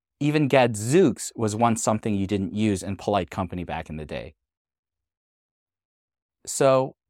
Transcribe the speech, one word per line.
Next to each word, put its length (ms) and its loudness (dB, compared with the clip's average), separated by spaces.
Even 280 2
gadzooks 880 2
was 200 -2
once 280 0
something 320 0
you 100 0
didn't 280 -2
use 280 0
in 140 -8
polite 340 -2
company 340 -6
back 260 -8
in 80 -10
the 80 -10
day. 280 -12
So, 500 2